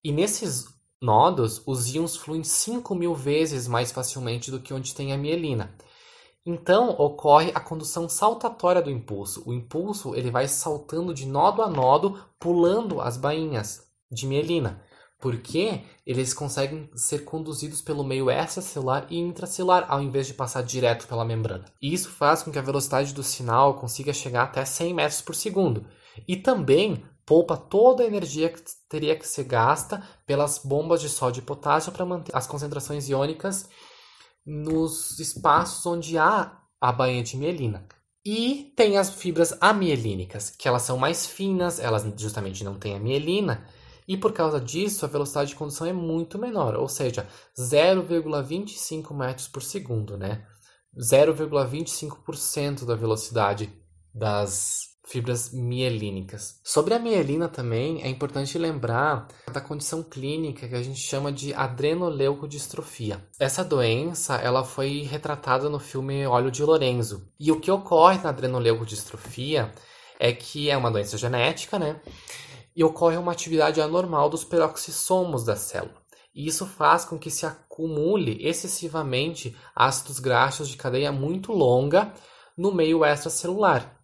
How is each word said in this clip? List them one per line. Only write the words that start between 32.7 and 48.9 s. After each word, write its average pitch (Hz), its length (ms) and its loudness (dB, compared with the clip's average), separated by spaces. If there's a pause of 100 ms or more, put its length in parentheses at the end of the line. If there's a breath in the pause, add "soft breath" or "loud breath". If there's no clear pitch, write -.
iônicas 156 580 -2 (800 loud breath)
nos 156 760 -2
espaços 160 680 2
onde 165 320 -2
há 180 360 4 (240)
a 123 120 2
bainha 127 320 2
de 120 120 -8
mielina. 131 520 -4 (360)
E 233 540 -2
tem 208 220 6
as 190 100 2
fibras 165 500 0
amielínicas, 120 920 2
que - 160 -4
elas 123 160 2
são 127 160 -2
mais 156 260 0
finas, 185 540 0
elas 110 260 0 (100)
justamente 104 480 -6
não 98 120 -8
têm 101 200 -6
a 101 40 -8
mielina, 147 680 -2 (400 loud breath)
e 190 80 -2
por 214 180 0
causa 151 280 0
disso 175 420 -4
a 151 40 -4
velocidade 143 420 -2
de - 60 -14
condução 151 320 -6
é 180 60 -2
muito 165 440 -4
menor, 202 380 -2
ou 131 120 -2
seja, 120 400 -4 (320 loud breath)
zero 156 440 4
vírgula 156 400 -2
vinte 180 320 -6
e - 20 -12
cinco 151 380 -8